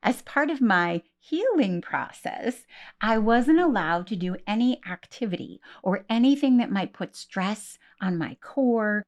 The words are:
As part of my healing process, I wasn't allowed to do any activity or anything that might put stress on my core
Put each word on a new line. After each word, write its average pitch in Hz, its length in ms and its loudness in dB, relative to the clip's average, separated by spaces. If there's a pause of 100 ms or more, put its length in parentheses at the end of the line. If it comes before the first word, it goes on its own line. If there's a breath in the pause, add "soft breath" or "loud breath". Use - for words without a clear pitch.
As - 180 0
part 294 300 -2
of 277 100 -2
my 175 400 2 (160)
healing 311 640 -2
process, - 840 -8 (340 loud breath)
I 220 160 2
wasn't 240 420 4
allowed 180 480 0
to 220 80 -6
do 180 300 -4
any 240 420 0
activity - 720 -8 (220 loud breath)
or 196 260 -2
anything 262 500 4
that 240 140 2
might 196 220 -2
put - 220 -10
stress - 640 -6 (200 soft breath)
on 185 200 -2
my - 220 -6
core 220 680 0